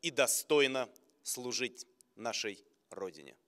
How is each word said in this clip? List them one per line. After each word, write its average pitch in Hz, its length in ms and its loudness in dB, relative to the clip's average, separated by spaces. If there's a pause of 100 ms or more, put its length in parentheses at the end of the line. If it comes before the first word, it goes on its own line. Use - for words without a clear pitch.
и 170 100 -2
достойно 131 760 4 (340)
служить 123 640 -6 (300)
нашей 110 480 -6 (240)
Родине. 82 480 -12 (100)